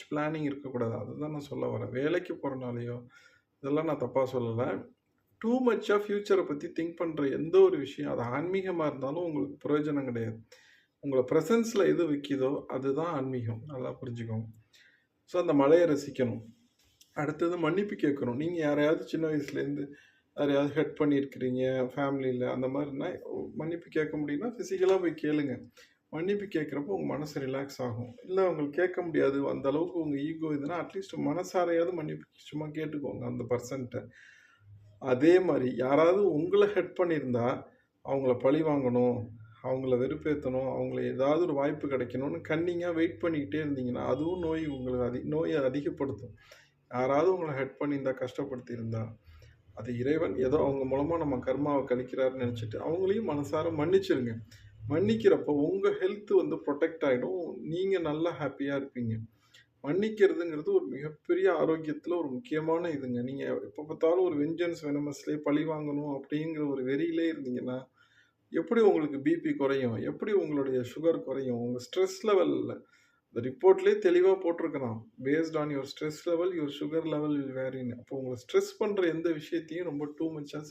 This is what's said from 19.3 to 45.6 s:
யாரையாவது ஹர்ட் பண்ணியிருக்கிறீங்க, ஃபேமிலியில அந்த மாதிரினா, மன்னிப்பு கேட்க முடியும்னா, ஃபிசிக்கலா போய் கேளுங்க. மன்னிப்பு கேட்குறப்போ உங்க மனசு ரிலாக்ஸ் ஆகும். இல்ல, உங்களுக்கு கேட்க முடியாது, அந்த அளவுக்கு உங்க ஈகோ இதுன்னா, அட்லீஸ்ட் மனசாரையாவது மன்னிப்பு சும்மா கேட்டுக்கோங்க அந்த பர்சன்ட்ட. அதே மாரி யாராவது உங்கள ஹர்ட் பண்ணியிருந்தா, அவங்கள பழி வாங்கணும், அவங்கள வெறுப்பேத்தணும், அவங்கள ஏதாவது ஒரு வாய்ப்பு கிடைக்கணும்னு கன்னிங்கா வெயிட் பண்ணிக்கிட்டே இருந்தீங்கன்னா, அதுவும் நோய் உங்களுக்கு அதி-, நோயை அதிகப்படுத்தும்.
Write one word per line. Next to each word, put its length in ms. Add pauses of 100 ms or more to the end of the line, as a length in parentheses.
யாரையாவது 460
ஹர்ட் 200
பண்ணியிருக்கிறீங்க, 920
ஃபேமிலியில 580
அந்த 140
மாதிரினா, 520 (360)
மன்னிப்பு 340
கேட்க 280
முடியும்னா, 400
ஃபிசிக்கலா 440
போய் 220
கேளுங்க. 460 (400)
மன்னிப்பு 360
கேட்குறப்போ 400
உங்க 220
மனசு 340
ரிலாக்ஸ் 380
ஆகும். 360 (100)
இல்ல, 260
உங்களுக்கு 320
கேட்க 200
முடியாது, 460
அந்த 200
அளவுக்கு 320
உங்க 200
ஈகோ 280
இதுன்னா, 380
அட்லீஸ்ட் 300
மனசாரையாவது 760
மன்னிப்பு 400
சும்மா 340
கேட்டுக்கோங்க 580
அந்த 240
பர்சன்ட்ட. 600 (920)
அதே 380
மாரி 360
யாராவது 640
உங்கள 280
ஹர்ட் 360
பண்ணியிருந்தா, 600 (420)
அவங்கள 340
பழி 240
வாங்கணும், 640 (360)
அவங்கள 360
வெறுப்பேத்தணும், 720
அவங்கள 340
ஏதாவது 380
ஒரு 100
வாய்ப்பு 360
கிடைக்கணும்னு 600
கன்னிங்கா 460
வெயிட் 280
பண்ணிக்கிட்டே 380
இருந்தீங்கன்னா, 440
அதுவும் 360
நோய் 260
உங்களுக்கு 380
அதி-, 200
நோயை 320
அதிகப்படுத்தும். 800 (560)